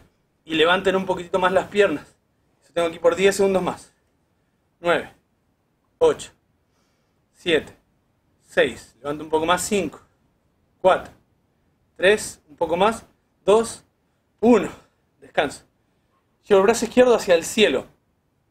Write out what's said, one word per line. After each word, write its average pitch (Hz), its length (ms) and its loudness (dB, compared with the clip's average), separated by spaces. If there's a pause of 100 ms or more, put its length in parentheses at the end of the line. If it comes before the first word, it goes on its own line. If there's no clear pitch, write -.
(440)
y 160 120 -8
levanten 180 380 2
un 190 120 -2
poquitito 180 320 -6
más 185 140 0
las 180 160 0
piernas. 196 480 -2 (460)
Eso - 120 -20
tengo 170 140 -2
aquí 165 100 -16
por 170 180 0
diez 190 200 0
segundos 196 260 0
más. - 320 -10 (840)
Nueve. 165 300 -4 (880)
Ocho. - 340 -2 (1000)
Siete. - 460 -4 (680)
Seis. 131 520 -4
Levanto 151 240 -10
un 156 60 -18
poco 160 160 -2
más. 180 160 0
Cinco. 190 380 -6 (800)
Cuatro. - 320 0 (840)
Tres. 202 520 -2
Un 147 80 -20
poco 165 200 -4
más. 214 280 -2 (400)
Dos. 220 400 0 (560)
Uno. 214 300 2 (500)
Descanso. - 440 -6 (840)
Llevo 196 120 6
el 190 40 4
brazo 226 220 0
izquierdo 247 280 4
hacia 190 200 0
el 165 100 2
cielo. 160 420 0 (640)